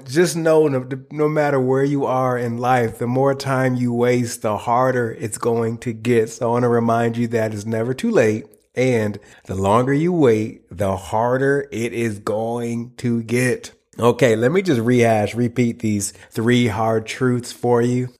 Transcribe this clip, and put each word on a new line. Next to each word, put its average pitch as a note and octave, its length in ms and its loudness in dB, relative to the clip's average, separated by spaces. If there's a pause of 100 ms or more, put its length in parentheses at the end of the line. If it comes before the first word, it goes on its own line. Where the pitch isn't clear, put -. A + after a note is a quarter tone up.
just D3+ 320 0
know, D#3+ 300 4
no, C3 200 -2 (260)
no D3+ 160 0
matter D3 320 2
where C3 240 2
you C#3 200 0
are B2+ 320 0
in A#2+ 220 -4
life, B2 400 0
the A#2+ 80 -4
more C3+ 280 2
time C3 420 -2
you B2 160 -2
waste, A#2+ 500 0
the G#2+ 140 -2
harder B2 560 0
it's A2 260 -8
going A#2 400 -2
to A#2 140 -6
get. A2+ 380 0
So - 180 -4
I - 20 0
wanna A#2+ 180 2
remind A#2 480 0
you A#2 120 -2
that A2 260 -2
it's G#2 100 -8
never A2+ 300 -4
too A#3 160 -4
late. A2+ 360 2 (280)
And A2+ 440 0 (260)
the - 100 -10
longer A2 400 2
you E3 180 0
wait, A2+ 580 2
the F#2+ 260 -2
harder C3 760 -2
it A2+ 240 -6
is A2+ 240 -4
going A#2 800 -6
to A#2 260 -2
get. A#2+ 500 -2 (260)
Okay, A#2 380 4
let A#2+ 160 2
me F#3+ 80 0
just D3+ 220 2
rehash, A2+ 520 2
repeat A#2 440 0
these G#2 340 -2 (180)
three A#2+ 360 2
hard A2 400 0
truths B2 460 -2
for A#2+ 280 0
you. B2 280 -2 (120)